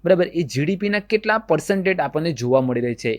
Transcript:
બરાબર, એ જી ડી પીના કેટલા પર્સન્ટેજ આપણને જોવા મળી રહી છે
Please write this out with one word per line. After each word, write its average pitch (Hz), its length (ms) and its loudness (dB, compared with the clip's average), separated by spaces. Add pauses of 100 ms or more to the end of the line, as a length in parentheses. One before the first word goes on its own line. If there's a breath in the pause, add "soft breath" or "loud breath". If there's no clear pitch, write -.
બરાબર, 175 220 4
એ 170 160 -4
જી 135 220 -2
ડી 180 120 0
પીના 202 220 -2
કેટલા 214 400 0
પર્સન્ટેજ 185 640 0
આપણને 156 320 -2
જોવા 123 280 2
મળી 127 200 -2
રહી 120 140 -2
છે 117 240 -4